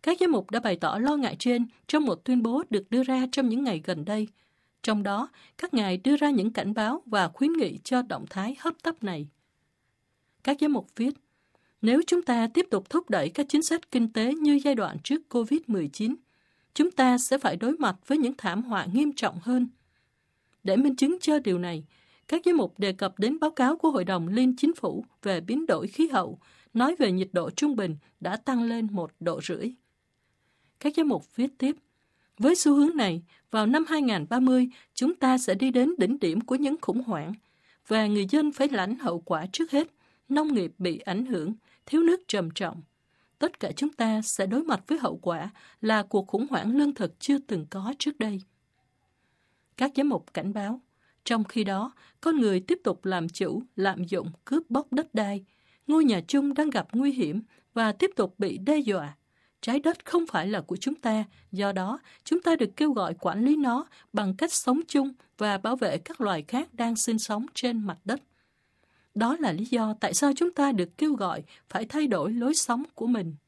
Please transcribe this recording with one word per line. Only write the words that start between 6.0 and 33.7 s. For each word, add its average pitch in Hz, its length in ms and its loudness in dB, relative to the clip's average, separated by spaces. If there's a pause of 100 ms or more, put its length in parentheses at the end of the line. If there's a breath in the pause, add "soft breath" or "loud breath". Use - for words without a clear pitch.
ra 294 120 2
những 220 240 2
cảnh 202 200 -4
báo 226 320 -2
và 202 220 0
khuyến 302 260 0
nghị 254 300 -2
cho 254 180 0
động - 280 -8
thái 214 300 -6
hấp 330 140 -4 (100)
tấp 330 200 -6
này. 151 260 -6 (1120)
Các 277 180 0
giám 302 120 2
mục 208 220 -2
viết, 254 180 -2 (680)
nếu 247 240 4
chúng 349 140 2
ta 233 320 0
tiếp 359 180 2
tục 196 180 -2
thúc 349 200 -2
đẩy 170 200 0
các 285 200 -2
chính 302 140 0
sách 330 280 -4
kinh 226 220 0
tế 233 200 0
như 294 300 4
giai 277 120 2
đoạn 180 280 -4
trước 311 260 -2
covid 247 380 0
mười 185 260 0
chín, 226 220 -2 (580)
chúng 349 180 2
ta 254 260 4
sẽ 262 200 0
phải 190 180 0
đối 254 220 -2
mặt 214 180 0 (120)
với 285 100 2
những 269 200 0
thảm 196 260 -2
họa 214 220 -2
nghiêm 277 300 2
trọng 180 240 -4
hơn. 247 280 0 (960)
Để 196 140 2
minh 269 180 4
chứng 302 260 2
cho 302 180 2
điều 185 180 0
này, 170 260 -6 (440 soft breath)
các 339 180 -2
giám 349 120 4
mục 196 220 0
đề 196 140 0
cập 190 260 -4
đến 262 200 0
báo 311 120 0
cáo 277 260 2
của 320 140 2
Hội 196 140 0
đồng 175 220 -2
Liên 254 300 2
Chính 320 180 2
phủ 202 300 -6 (180)
về 185 180 -2
biến 262 240 -4
đổi 185 220 0
khí 320 200 0
hậu, 190 320 -2 (340 soft breath)
nói 269 260 2
về 214 120 4
nhiệt 185 220 0
độ 175 160 0
trung 294 260 0
bình 175 220 -2 (220 soft breath)
đã 180 180 -4
tăng 240 260 -2
lên 233 280 -2
một 175 280 -4
độ 165 220 -2
rưỡi. 202 300 -6 (1080)
Các 294 180 -2
giám 311 100 4
mục 190 280 -2
viết 262 220 0
tiếp, 269 180 0 (640)
"Với 285 180 6
xu 294 200 4
hướng 302 220 6
này, 180 260 0 (280 soft breath)
vào 214 140 2
năm 302 240 4